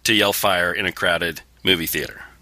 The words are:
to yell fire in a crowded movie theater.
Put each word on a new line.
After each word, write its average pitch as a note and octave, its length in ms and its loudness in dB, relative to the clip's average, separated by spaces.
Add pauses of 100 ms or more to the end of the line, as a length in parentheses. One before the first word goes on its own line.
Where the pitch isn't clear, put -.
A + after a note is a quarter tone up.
to A#2 100 2
yell G2+ 200 4
fire F2 400 0
in G2 120 -4
a F2 60 -2
crowded E2+ 500 -2 (220)
movie E2+ 240 2
theater. - 360 -6 (180)